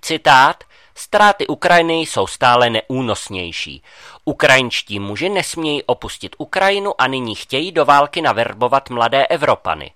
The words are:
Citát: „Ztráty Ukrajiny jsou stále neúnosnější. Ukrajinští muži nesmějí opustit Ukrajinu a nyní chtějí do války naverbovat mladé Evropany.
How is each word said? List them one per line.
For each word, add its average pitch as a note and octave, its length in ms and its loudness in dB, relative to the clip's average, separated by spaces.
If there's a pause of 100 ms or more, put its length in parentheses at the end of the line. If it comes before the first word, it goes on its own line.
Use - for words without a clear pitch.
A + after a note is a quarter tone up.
Citát: D3 600 4 (320)
„Ztráty G#3 520 2
Ukrajiny E3+ 460 2
jsou D3+ 340 -4
stále B2 420 2
neúnosnější. G#2+ 1120 -6 (420)
Ukrajinští C3 760 0
muži G#2 300 -6
nesmějí D#3+ 540 -4
opustit - 540 -6
Ukrajinu G3 640 -2
a B2+ 60 2
nyní B2+ 280 -6
chtějí D3+ 360 -6
do D#3+ 140 2
války C#3+ 360 2
naverbovat B2 680 0
mladé B2 380 0
Evropany. A2+ 680 -2